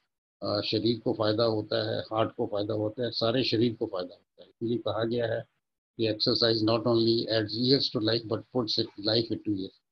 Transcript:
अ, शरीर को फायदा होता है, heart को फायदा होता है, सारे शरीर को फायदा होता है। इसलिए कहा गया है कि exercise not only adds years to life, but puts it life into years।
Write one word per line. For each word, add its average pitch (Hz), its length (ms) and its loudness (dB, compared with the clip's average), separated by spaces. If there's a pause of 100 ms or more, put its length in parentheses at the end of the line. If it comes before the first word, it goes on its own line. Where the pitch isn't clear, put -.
(420)
अ, 104 180 -2
शरीर 110 400 0
को 127 120 0
फायदा 110 320 2
होता 110 460 -2
है, 110 100 -2
heart 110 360 -2
को 120 100 -2
फायदा 104 280 -2
होता 107 300 -2
है, 117 60 -2
सारे 117 340 0
शरीर 113 300 2
को 113 120 -6
फायदा 90 280 -6
होता - 280 -20
है। 90 60 -20
इसलिए 117 300 -4
कहा 107 260 -4
गया 117 300 -2
है 113 100 -4 (520)
कि 110 120 2
exercise 113 540 2
not 113 240 2
only 117 340 4
adds 110 460 0
years 131 300 2
to 107 60 -2
life, 113 300 0
but 107 80 -2
puts - 380 -4
it 110 340 -2
life 117 140 2
into 107 220 -6
years। 95 440 -4